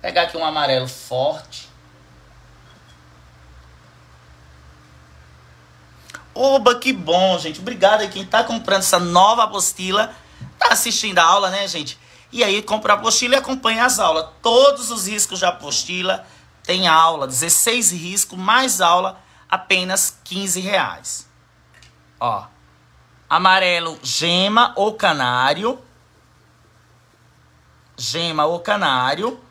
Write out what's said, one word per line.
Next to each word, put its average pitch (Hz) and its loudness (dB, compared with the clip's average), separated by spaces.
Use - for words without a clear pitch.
Pegar 175 -2
aqui 170 -4
um 160 -4
amarelo 143 -2
forte. - -8
Oba, 247 4
que 262 -2
bom, 180 2
gente. 151 -8
Obrigado 208 2
aí 196 -4
quem 190 -10
tá 226 2
comprando 226 -2
essa 180 2
nova 190 4
apostila. 202 -4
Tá - 4
assistindo 214 0
a 170 6
aula, 190 4
né, 196 -4
gente? 165 -8
E 233 0
aí, 202 0
compra 214 0
a 202 6
apostila 226 0
e 269 2
acompanha 247 -2
as 247 0
aulas. 160 0
Todos 247 4
os 202 -6
riscos 208 -4
de 185 -2
apostila 180 -4
tem 185 -2
aula. 160 4
Dezesseis 170 0
riscos, 180 -6
mais 214 0
aula, 185 2
apenas 185 -2
quinze 185 -6
reais. 175 -4
Ó. 113 -2
Amarelo, 175 2
gema 185 0
ou 208 0
canário. 151 0
Gema 165 -2
ou 170 -2
canário. 170 -2